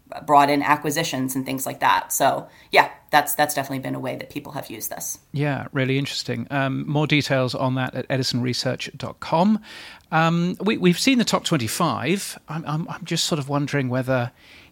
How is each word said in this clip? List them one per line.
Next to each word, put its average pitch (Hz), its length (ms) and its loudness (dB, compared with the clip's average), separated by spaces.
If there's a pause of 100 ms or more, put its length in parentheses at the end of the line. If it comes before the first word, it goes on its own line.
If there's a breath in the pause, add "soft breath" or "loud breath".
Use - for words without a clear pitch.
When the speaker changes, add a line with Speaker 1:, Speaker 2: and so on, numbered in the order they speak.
(260)
Speaker 1:
brought 143 220 8
in 143 140 2
acquisitions 147 720 0
and 131 120 -2
things 131 200 -4
like 131 140 -8
that? 98 320 2
So, - 360 0 (220 loud breath)
yeah, - 200 6 (200)
that's, 147 240 4
that's 147 200 2
definitely 135 260 -2
been 135 140 -6
a 135 60 -6
way 131 160 -6
that - 140 -12
people - 220 -10
have - 180 -10
used 110 200 -8
this. - 280 -10 (140)
Speaker 2:
Yeah, 143 400 -2
really 131 260 2
interesting. 123 520 -4
Um, 135 380 -2
more 151 180 2
details 131 480 2
on 131 220 0
that 131 180 -4
at 131 140 -6
edisonresearch 127 880 -2
dot - 220 -10
com. 202 420 2 (520 loud breath)
Um, 170 480 2
we, 196 160 0
we've 175 220 4
seen 262 200 4
the 226 60 4
top - 200 0
twenty-five. 143 960 0 (100)
I'm, 156 180 -8
I'm, 151 220 -4
I'm 151 160 -10
just 165 200 -2
sort 165 160 0
of 135 80 -8
wondering 143 400 0
whether, 123 420 0 (420 loud breath)